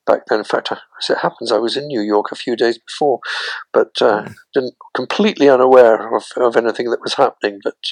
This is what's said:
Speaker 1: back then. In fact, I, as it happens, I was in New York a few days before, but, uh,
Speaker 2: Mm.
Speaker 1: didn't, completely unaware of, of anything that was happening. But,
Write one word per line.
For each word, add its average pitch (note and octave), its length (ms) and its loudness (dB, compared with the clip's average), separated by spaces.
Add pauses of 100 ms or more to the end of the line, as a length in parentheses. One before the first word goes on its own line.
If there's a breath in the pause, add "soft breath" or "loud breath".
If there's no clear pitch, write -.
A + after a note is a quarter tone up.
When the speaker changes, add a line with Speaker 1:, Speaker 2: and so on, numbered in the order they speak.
Speaker 1:
back - 220 2
then. A2+ 100 0
In G#2 60 -8
fact, - 280 -4
I, G#2+ 60 -10 (200)
as - 120 -4
it - 80 0
happens, B2 340 -4
I G#2+ 60 2
was A2+ 180 -2
in C#3+ 120 -8
New C3 120 -4
York G#2 320 -2
a - 40 -14
few A#2+ 200 -6
days A#2 220 0
before, - 420 -4 (520 loud breath)
but, - 180 0 (100)
uh, G#2+ 220 2
Speaker 2:
Mm. A2 120 -14 (200)
Speaker 1:
didn't, B2+ 200 -4 (200)
completely C#3+ 560 0
unaware B2 640 6
of, G#2+ 80 -6 (120)
of B2 200 0
anything A#2 340 -2
that - 120 -4
was - 120 -6
happening. G#2 480 -2
But, - 140 -6 (160)